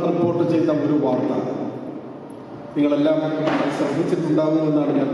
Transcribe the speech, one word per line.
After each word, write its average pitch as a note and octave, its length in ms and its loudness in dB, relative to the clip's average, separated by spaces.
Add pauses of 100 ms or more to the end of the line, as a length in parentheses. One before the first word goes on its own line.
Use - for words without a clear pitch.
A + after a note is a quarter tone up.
റിപ്പോർട്ട് E3+ 460 2
ചെയ്ത D#3 180 2 (160)
ഒരു D3+ 180 2
വാർത്ത B2+ 280 0 (1400)
നിങ്ങളെല്ലാം D3 420 4 (580)
ശ്രദ്ധിച്ചിട്ടുണ്ടാകുമെന്നാണ് D3+ 1200 0
ഞാൻ C#3 160 0